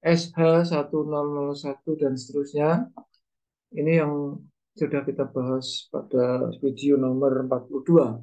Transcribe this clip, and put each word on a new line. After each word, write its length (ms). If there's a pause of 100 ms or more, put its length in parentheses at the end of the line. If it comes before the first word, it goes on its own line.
S 320
H 320
satu 400
nol 240
nol 240
satu 400
dan 240
seterusnya. 720 (800)
Ini 320
yang 400 (320)
sudah 320
kita 240
bahas 640
pada 640
video 400
nomor 480
empat 240
puluh 160
dua. 220 (140)